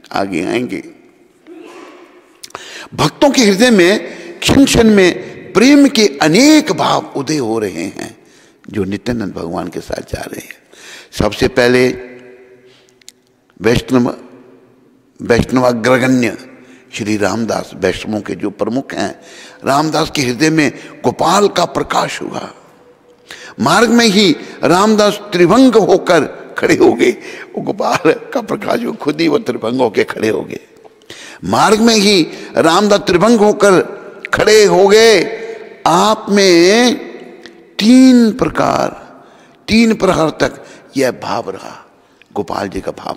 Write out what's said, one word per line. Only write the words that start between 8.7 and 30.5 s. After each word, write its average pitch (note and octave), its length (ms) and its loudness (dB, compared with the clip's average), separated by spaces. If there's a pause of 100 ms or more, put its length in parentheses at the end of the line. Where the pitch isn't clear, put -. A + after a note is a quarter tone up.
जो G2+ 140 -4
नित्यानंद G2+ 500 -6
भगवान F2 340 -8
के - 120 -12
साथ - 220 -12
जा - 180 -12
रहे - 200 -14
हैं। - 200 -20 (580)
सबसे G#2+ 300 -2
पहले B2 600 0 (1500)
वैष्णव, A#2+ 520 0 (1080)
वैष्णव A#2+ 400 0
अग्रगण्य B2 760 0 (580)
श्री G#2+ 220 -4
रामदास, G2+ 580 -4
वैष्णवों G2 460 -4
के G2 140 -10
जो G2 160 -8
प्रमुख A2 440 -8
हैं, - 260 -8 (440)
रामदास D3+ 460 -2
के D3+ 120 -4
हृदय B2 280 0
में D#3 220 0 (320)
गोपाल F3+ 440 0
का F3+ 160 0
प्रकाश - 580 -6
हुआ। - 260 -12 (1120)
मार्ग F#3+ 300 2
में A#3 160 4
ही G3 300 2 (280)
रामदास G3+ 560 2 (120)
त्रिभंग G#3 420 4
होकर F3 460 4 (380)
खड़े - 160 0
हो A#2+ 180 4
गए। B2 180 2 (460)
वो G#3 60 -8
गोपाल G3+ 500 -2
का - 280 -6
प्रकाश, G#3+ 440 -6
वो A#3 80 -6
खुद D3+ 280 -6
ही E3 80 0
वो C#3+ 100 0
त्रिभंग A#2+ 420 -6
होके A#2 240 0
खड़े - 240 -4
हो - 140 -2
गए। - 180 -12 (840)